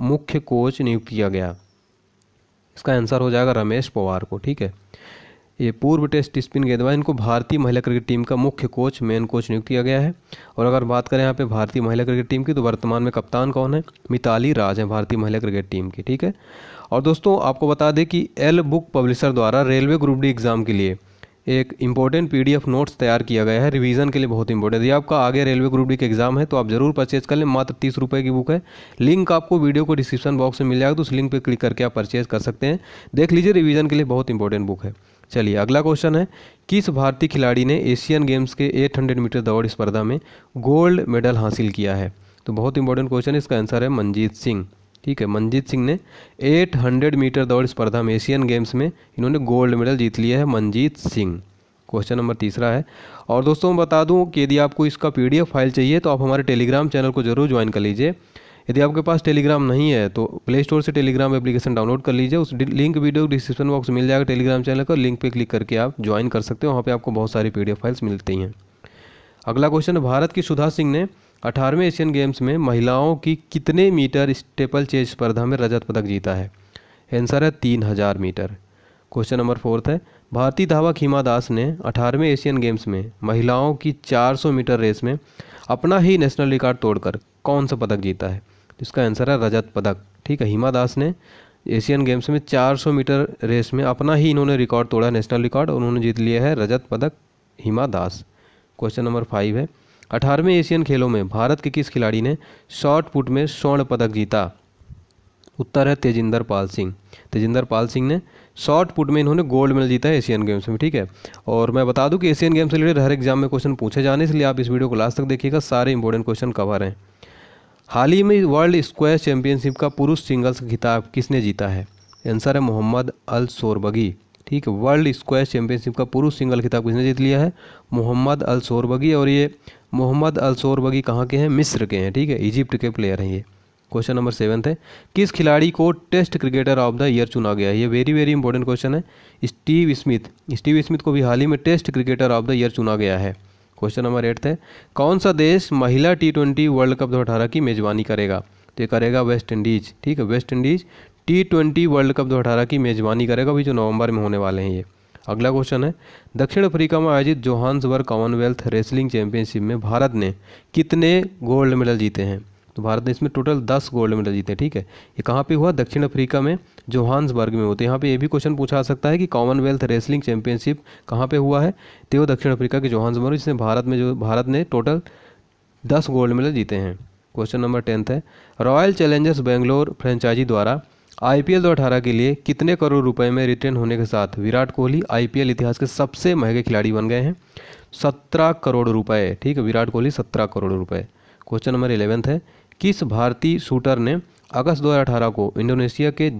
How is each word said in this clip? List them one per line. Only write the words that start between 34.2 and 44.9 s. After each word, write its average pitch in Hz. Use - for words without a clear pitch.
इंपॉर्टेंट 104
बुक 98
है। 104
चलिए, 104
अगला 120
क्वेश्चन 156
है, 180
किस 196
भारतीय 135
खिलाड़ी 123
ने 147
एशियन 147
गेम्स 131
के 143
एट 139
हंड्रेड 131
मीटर 120
दौड़ 113
स्पर्धा 107
में 117
गोल्ड 156
मेडल 120
हासिल 107
किया 98
है? 95
तो 113
बहुत 127
इंपॉर्टेंट 131
क्वेश्चन 127
है, 147
इसका 139
आंसर 113
है 127
मंजीत 107
सिंह। 101